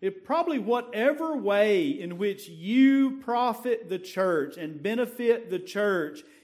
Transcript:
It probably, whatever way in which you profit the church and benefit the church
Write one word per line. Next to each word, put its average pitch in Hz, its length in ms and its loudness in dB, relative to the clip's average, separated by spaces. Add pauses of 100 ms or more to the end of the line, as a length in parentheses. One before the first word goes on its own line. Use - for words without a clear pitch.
It 196 240 -6
probably, 320 360 0
whatever 240 760 0
way 202 520 4
in 175 300 -6
which 196 300 -4
you 262 760 4
profit 240 640 -2
the 190 100 -4
church 170 600 -2
and 156 220 -10
benefit 226 680 0
the 185 80 -2
church 185 600 -2 (240)